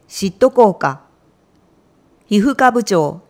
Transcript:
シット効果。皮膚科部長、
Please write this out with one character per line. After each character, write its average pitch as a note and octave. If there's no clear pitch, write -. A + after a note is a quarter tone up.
シ -
ッ F#3
ト B3+
効 A#3+
果。 C#3
皮 G#3
膚 B3+
科 B3+
部 A#3+
長、 E3